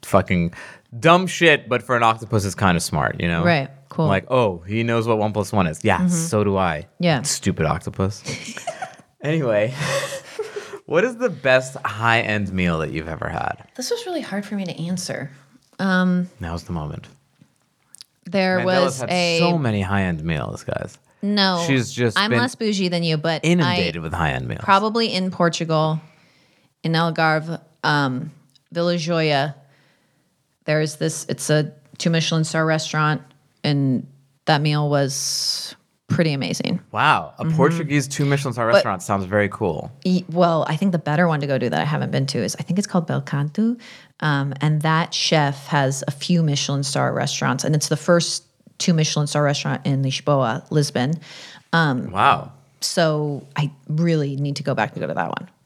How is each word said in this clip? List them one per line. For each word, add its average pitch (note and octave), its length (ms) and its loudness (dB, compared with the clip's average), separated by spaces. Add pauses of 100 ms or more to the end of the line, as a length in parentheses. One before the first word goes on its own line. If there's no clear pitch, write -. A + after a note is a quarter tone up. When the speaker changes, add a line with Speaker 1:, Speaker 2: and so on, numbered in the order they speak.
Speaker 1:
fucking F2+ 520 2 (440)
dumb E3+ 300 4
shit, D#3+ 400 2
but A#2+ 160 -2
for B2+ 120 0
an A#2 60 2
octopus, A2+ 420 2
it's F#2+ 120 -4
kinda F2 240 2
smart, C#2+ 400 -2
you E2+ 80 0
know? E2+ 160 0
Speaker 2:
Right. D#3 260 2 (180)
Cool. D#3+ 200 -2
Speaker 1:
Like, F#2+ 200 0
"Oh, A2 380 0
he G#2+ 160 -2
knows A#2 240 0
what A2+ 120 0
one G#2 140 0
plus G2+ 200 -2
one F#2+ 160 2
is." - 160 -8
Yeah, G2 140 4
Speaker 2:
Mm-hmm. F#2 100 2
Speaker 1:
so E3 340 0
do G2+ 140 2
I. E2 320 -2 (100)
Speaker 2:
Yeah. E3 240 2
Speaker 1:
Stupid - 440 -2
octopus. F#2+ 580 -4
Speaker 2:
<laughs> - 420 -10 (560)
Speaker 1:
Anyway, C3 500 0 (520)
<laughs> - 640 -12
what E3+ 180 2
is B3 140 -4
the B3 120 0
best C3 540 2
high-end G#2+ 680 2
meal F2 280 2
that D2+ 100 -2
you've D#2+ 160 -6
ever D#2+ 220 -6
had? - 480 -6
Speaker 2:
This B3+ 160 -8
was A#4 120 -6
really F4 160 -6
hard G3+ 240 -6
for G#3 120 -8
me G3 80 -4
to E3+ 120 -8
answer. E3+ 540 -6 (480)
Um, F#3 500 2 (120)
Speaker 1:
Now's E2+ 240 -6
the - 80 -8
moment. D2+ 340 -6 (1160)
Speaker 2:
there F#3 360 0
Speaker 1:
Mandela's F3+ 60 0
Speaker 2:
was F3+ 360 2
Speaker 1:
had - 80 -4
Speaker 2:
a F3 280 2
Speaker 1:
so E3+ 200 2
many A2+ 220 0
high-end F#2 440 0
meals, C#2+ 400 -4
guys. - 340 -6 (240)
Speaker 2:
No. G3 460 2
Speaker 1:
She's C3 240 2
just A#2+ 260 0
Speaker 2:
I'm G#3 120 2
Speaker 1:
been A#2+ 100 2
Speaker 2:
less E3 160 -2
bougie G3+ 320 -2
than E3+ 160 -2
you, D#3+ 120 2
but D#3 280 -2
I D#3 40 2
Speaker 1:
inundated F3 540 2
with E2 100 -6
high-end B2+ 360 -2
meals. A2+ 160 -6
Speaker 2:
probably G#3+ 480 2
in F#3 180 -2
Portugal, D#3+ 720 0 (840)
in D#3+ 120 -2
Algarve, D#3+ 680 0 (240)
um, C#3+ 480 0 (400)
Vila F3 240 0
Joia, D#3 580 0 (1080)
there's D#3 320 0
this, D#3 320 -4
it's - 220 -6
a D3+ 220 2 (260)
two F3 120 0
Michelin D#3+ 340 2
star D#3+ 220 0
restaurant, D#3 560 0 (420)
and C#3 420 2 (400)
that D3+ 140 4
meal D3 300 0
was - 880 -2 (320)
pretty D#3+ 260 2
amazing. - 440 -4 (140)
Speaker 1:
Wow. G#2+ 460 2
A B2+ 60 -4
Speaker 2:
Mm-hmm. D#3+ 120 0
Speaker 1:
Portuguese D#3 500 2
two C#3+ 200 -2
Michelin C#3 260 0
star A2+ 140 0
Speaker 2:
But A#2 80 4
Speaker 1:
restaurant G2+ 280 2
sounds G2 220 0
very G2+ 240 2
cool. F2+ 420 -2 (140)
Speaker 2:
y-, F3+ 260 2
well, E3 380 2
I D#3 80 -2
think F#3+ 160 0
the E3+ 60 0
better D3+ 280 2
one D#3 140 2
to C#3+ 60 -4
go C3+ 100 0
to A#2+ 140 0
that - 100 0
I - 40 2
haven't D3 260 -2
been C3+ 160 0
to C3+ 120 -4
is, G2+ 200 -2
I D#3 40 -8
think F3 160 -2
it's G3+ 100 -2
called E3+ 200 -2
Belcanto, D3 720 -2 (400)
um, C#3 400 0
and D3+ 220 2
that D#3+ 320 0
chef C#3+ 540 0
has C3+ 380 0
a - 40 -4
few E3+ 320 0
Michelin C#3 400 0
star C3+ 320 0
restaurants, C3 500 -2
and D#3 100 2
it's D3+ 140 0
the D#3 80 0
first - 480 0 (340)
two - 140 0
Michelin D3+ 340 0
star D3 160 0
restaurant C#3+ 440 0
in C3+ 160 0
Lisboa, C3+ 680 0
Lisbon. D3 440 0 (580)
Um, D3 380 2
Speaker 1:
Wow. G2 420 2 (300)
Speaker 2:
so D3+ 640 0 (100)
I D3+ 140 0 (180)
really D#3 480 0
need C#3+ 200 -2
to - 60 -8
go C3+ 120 -2
back A2 180 0
and - 80 -10
go - 60 -4
to - 80 -4
that E2+ 140 -2
one. - 200 -6 (160)